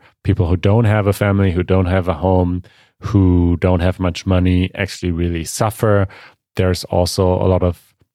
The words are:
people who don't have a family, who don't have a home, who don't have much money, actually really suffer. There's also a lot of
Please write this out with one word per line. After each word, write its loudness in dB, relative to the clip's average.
people 0
who 0
don't 2
have 2
a 0
family, 0
who -2
don't 2
have 0
a -2
home, 0
who 2
don't 0
have -2
much -4
money, 0
actually -6
really -4
suffer. 0
There's 0
also 0
a 0
lot 2
of -4